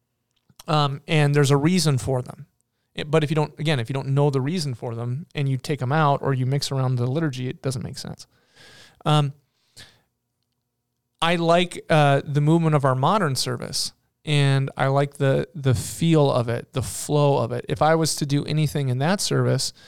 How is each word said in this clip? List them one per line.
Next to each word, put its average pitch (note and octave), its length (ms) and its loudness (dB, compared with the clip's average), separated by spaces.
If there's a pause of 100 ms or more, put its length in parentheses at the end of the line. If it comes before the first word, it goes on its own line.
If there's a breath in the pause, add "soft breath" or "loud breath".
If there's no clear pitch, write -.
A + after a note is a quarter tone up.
(680)
Um, C#3+ 400 -2
and D3 280 2
there's C#3+ 160 4
a C#3+ 60 6
reason D3+ 400 2
for B2+ 240 -2
them. - 240 -14 (480)
It, E3 160 -8
but D#3 140 2
if C#3+ 80 0
you D3+ 40 -2
don't, D3+ 240 -2
again, D3+ 200 0
if A2+ 100 -4
you C3+ 40 -6
don't C3+ 160 -6
know C#3+ 200 2
the C3 120 0
reason C#3+ 340 -4
for B2 180 -10
them B2 400 -8
and C#3 160 -2
you C3 80 0
take C#3 240 -6
'em B2+ 100 -2
out D3 300 2
or C#3 120 -2
you B2+ 120 -2
mix C#3 260 -2
around C3 240 0
the A#2+ 120 -2
liturgy, C3 420 -4
it - 140 -12
doesn't C3 200 -6
make - 140 -10
sense. - 300 -14 (800 loud breath)
Um, D3+ 280 0 (1900 loud breath)
I E3+ 160 2
like, E3+ 540 2
uh, D3 340 4
the D3 180 -2
movement D#3+ 340 4
of C#3 100 2
our C3 100 2
modern D3+ 400 0
service - 580 -6 (320)
and C#3 520 2
I C3+ 100 0
like C#3 300 0
the, C#3 380 0
the C3+ 180 0
feel D#3 580 2
of A#2+ 180 0
it, - 240 -6
the C3+ 100 -2
flow D3 540 0
of A#2+ 140 -2
it. A#2+ 180 -6
If - 120 -2
I D#3+ 140 4
was D#3+ 220 0
to D#3+ 80 -4
do C#3 200 0
anything D3+ 440 -2
in B2 100 -2
that F3 200 0
service, B2+ 540 0 (140 loud breath)